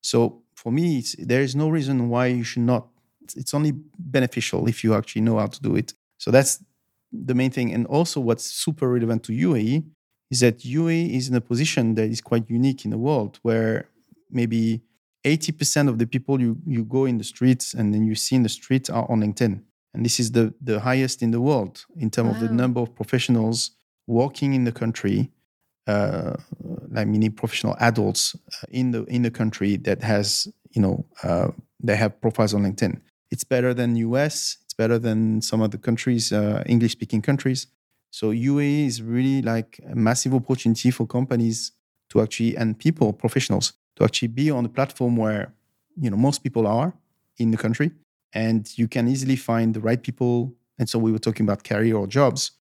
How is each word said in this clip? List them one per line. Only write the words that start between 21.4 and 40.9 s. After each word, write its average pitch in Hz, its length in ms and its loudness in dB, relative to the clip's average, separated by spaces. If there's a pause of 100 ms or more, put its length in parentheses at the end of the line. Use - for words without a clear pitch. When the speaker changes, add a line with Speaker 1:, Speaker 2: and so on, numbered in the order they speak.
Speaker 1:
world 123 440 0 (120)
in 117 140 -2
terms 113 260 0
of 113 40 -6
the 113 60 0
Speaker 2:
Wow. 110 60 0
Speaker 1:
number 123 280 2
of 117 140 -4
professionals 113 800 0 (340)
working 139 480 0
in 127 100 2
the 117 80 0
country, 113 580 -2 (560)
uh, 101 480 -2 (560)
like, 107 180 -2
meaning 107 240 2
professional - 480 -4
adults, 110 560 0 (160)
uh, - 180 -14
in 127 220 0
the, 113 120 -4
in 123 180 -2
the 117 80 2
country 107 460 0
that 98 260 -2
has, 104 440 0 (240)
you 117 120 0
know, 92 240 0 (160)
uh, 90 260 0 (340)
they 107 140 2
have 107 240 0
profiles 110 340 0
on 101 80 2
LinkedIn. 95 380 -2 (300)
It's - 140 -6
better 123 300 0
than 120 220 0
U 113 200 0
S. - 480 -2
It's - 100 -16
better 113 240 2
than 110 440 0
some 110 200 0
other 107 160 -2
countries, 113 540 -2
uh, 104 340 0
English-speaking 113 560 0
countries. 135 440 -2 (440)
So 110 200 -4
U 127 280 0
A 143 40 2
E 143 240 2
is 117 160 -4
really, 131 400 0
like, 113 440 -4
a - 80 -12
massive 127 400 2
opportunity 123 560 2